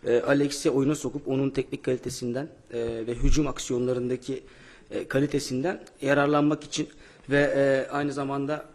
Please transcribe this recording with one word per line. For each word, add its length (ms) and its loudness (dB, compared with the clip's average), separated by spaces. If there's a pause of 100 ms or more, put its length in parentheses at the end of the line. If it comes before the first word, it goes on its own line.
e, 160 4
Alex'i 480 2
oyuna 260 2
sokup 320 -6
onun 220 0
teknik 340 -4
kalitesinden, 640 -4 (260)
e, 60 -4 (280)
ve 60 -4
hücum 340 4
aksiyonlarındaki, 960 -4 (480)
e, 160 -6
kalitesinden 760 -2 (180)
yararlanmak 640 2
için 260 -6 (400)
ve, 260 4
e, 360 2
aynı 220 -2
zamanda 600 -4